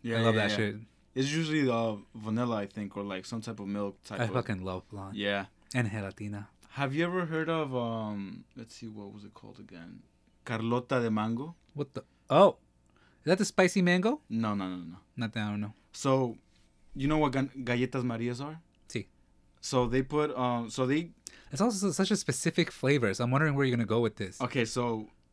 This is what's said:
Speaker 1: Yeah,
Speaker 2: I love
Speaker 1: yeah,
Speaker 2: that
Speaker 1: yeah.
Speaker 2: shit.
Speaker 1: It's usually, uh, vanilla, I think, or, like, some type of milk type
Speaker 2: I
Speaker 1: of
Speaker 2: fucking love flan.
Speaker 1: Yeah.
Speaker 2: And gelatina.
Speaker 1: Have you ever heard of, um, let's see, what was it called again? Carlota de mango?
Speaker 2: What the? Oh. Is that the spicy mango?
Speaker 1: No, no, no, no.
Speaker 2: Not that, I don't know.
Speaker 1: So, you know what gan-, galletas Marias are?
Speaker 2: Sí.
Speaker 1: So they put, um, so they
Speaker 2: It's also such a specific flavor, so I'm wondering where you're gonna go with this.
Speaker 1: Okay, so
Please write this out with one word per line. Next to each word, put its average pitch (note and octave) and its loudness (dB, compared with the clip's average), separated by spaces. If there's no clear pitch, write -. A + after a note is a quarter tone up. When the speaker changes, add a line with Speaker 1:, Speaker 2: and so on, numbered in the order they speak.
Speaker 1:
Yeah, A2+ -2
Speaker 2:
I - 4
love A2+ 6
Speaker 1:
yeah, G#2+ 4
Speaker 2:
that G#2+ 2
Speaker 1:
yeah. G#2 0
Speaker 2:
shit. G#2 0
Speaker 1:
It's C3+ 0
usually, D#3 2
uh, A#2 0
vanilla, A2+ -2
I G2+ -2
think, G2+ -8
or, G2+ -4
like, F#2+ -6
some A2+ -8
type G#2+ -10
of G2+ -8
milk G2+ -4
type G#2 -8
Speaker 2:
I B2 2
Speaker 1:
of A2 -2
Speaker 2:
fucking G#2+ -2
love F#2 -6
flan. G2 -10
Speaker 1:
Yeah. G2+ 0
Speaker 2:
And A#2+ 2
gelatina. G#2 -8
Speaker 1:
Have C#3 -4
you D#3+ 2
ever F3 -2
heard D#3+ -2
of, D#3 0
um, A2 -4
let's A2+ -16
see, A#2 -14
what G#2 -14
was G#2 -18
it G2+ -20
called - -20
again? F2 -18
Carlota A#2+ 0
de A#2 2
mango? A2+ -2
Speaker 2:
What C#3+ -6
the? - -10
Oh. E3+ 8
Is D3 -4
that F#3+ 6
the G#3 2
spicy F#3 4
mango? F3+ 4
Speaker 1:
No, A2 0
no, G2 -2
no, F2+ -6
no. F2 -12
Speaker 2:
Not A2+ -4
that, G#2+ -2
I - -2
don't G#2 -2
know. G#2 -6
Speaker 1:
So, C3 2
you C3+ -2
know D#3 4
what D3+ 4
gan-, C3+ 0
galletas B2 0
Marias A#2+ -2
are? D#3 -10
Speaker 2:
Sí. - -8
Speaker 1:
So B2 2
they C3 2
put, D3 0
um, A#2+ 0
so C3 -2
they D#3 0
Speaker 2:
It's C#3 -2
also G3+ 2
such F#3+ 2
a - 4
specific - 0
flavor, C3 2
so A#2+ -2
I'm B2 0
wondering C#3+ 4
where C#3 4
you're B2 2
gonna A#2 0
go A2 4
with A2 0
this. F#2 -8
Speaker 1:
Okay, B2+ 0
so A2+ -2